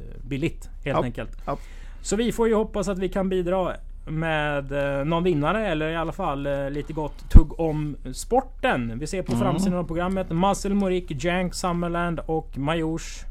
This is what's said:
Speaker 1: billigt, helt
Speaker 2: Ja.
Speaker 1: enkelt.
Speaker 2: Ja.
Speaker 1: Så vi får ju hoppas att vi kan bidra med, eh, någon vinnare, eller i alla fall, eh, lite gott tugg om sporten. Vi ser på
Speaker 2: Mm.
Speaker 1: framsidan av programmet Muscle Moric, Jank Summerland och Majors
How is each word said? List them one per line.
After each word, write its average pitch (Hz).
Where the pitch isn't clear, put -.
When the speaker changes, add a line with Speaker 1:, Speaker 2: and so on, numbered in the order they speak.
Speaker 1:
billigt, 139
helt 139
Speaker 2:
Ja. 160
Speaker 1:
enkelt. 120
Speaker 2:
Ja. 139
Speaker 1:
Så -
vi 226
får 226
ju 226
hoppas 208
att 190
vi 190
kan 190
bidra 180
med, 151
eh, 139
någon 170
vinnare, 180
eller 156
i 165
alla 160
fall, 143
eh, 139
lite 147
gott 151
tugg -
om 151
sporten. 143
Vi 151
ser -
på 131
Speaker 2:
Mm. 117
Speaker 1:
framsidan 180
av 175
programmet 180
Muscle 196
Moric, 185
Jank 180
Summerland 170
och 160
Majors 160